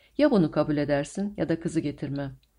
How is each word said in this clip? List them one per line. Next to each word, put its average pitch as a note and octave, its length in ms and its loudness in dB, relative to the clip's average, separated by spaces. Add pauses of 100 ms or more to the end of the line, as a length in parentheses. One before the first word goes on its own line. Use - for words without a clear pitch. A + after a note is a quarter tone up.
(180)
Ya C#4+ 140 6
bunu F3 200 4
kabul D3+ 260 0
edersin D3 600 -2
ya D#3+ 120 -2
da E3 100 0
kızı D#3 200 -4
getirmem." C#3 560 -6 (240)